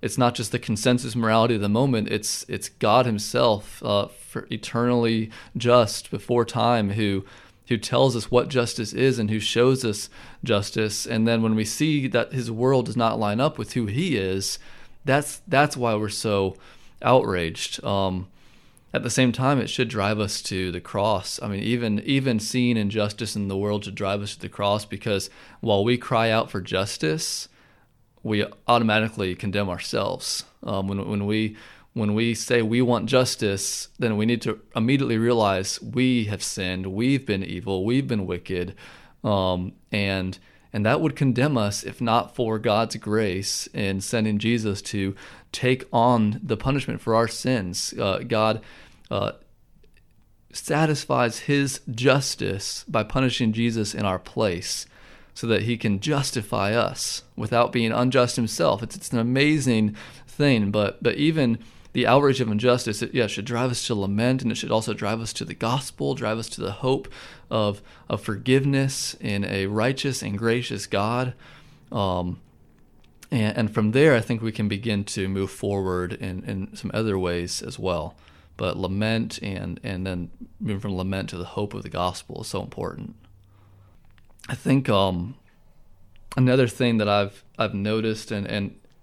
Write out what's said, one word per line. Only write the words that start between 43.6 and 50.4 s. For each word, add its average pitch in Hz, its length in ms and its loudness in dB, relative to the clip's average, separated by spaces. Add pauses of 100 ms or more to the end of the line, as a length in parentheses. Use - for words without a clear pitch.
in 98 340 -2
sending 110 360 0
Jesus 110 460 0
to 98 320 -4 (360)
take 127 420 0
on 117 500 4
the 117 140 -2
punishment 131 420 -2
for 113 160 0
our 113 120 4
sins. 107 720 -2
Uh, 101 200 0
God, 110 420 0 (480)
uh, - 220 -2 (1200)